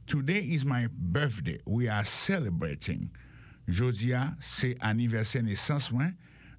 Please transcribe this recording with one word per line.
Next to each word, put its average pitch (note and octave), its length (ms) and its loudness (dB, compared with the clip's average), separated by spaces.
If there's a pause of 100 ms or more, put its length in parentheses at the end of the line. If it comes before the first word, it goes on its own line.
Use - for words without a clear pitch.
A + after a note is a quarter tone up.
Today D#3 460 0
is C#3+ 140 2
my B2 260 2
birthday. G2+ 760 0
We A#2 220 2
are G#2 160 2
celebrating. E2+ 1040 -2 (600)
Jodi A#2 420 2
a, B2+ 300 2
se - 340 -2
aniversè A2+ 680 2
nesans A#2+ 520 -2
mwen. D3+ 160 2 (480)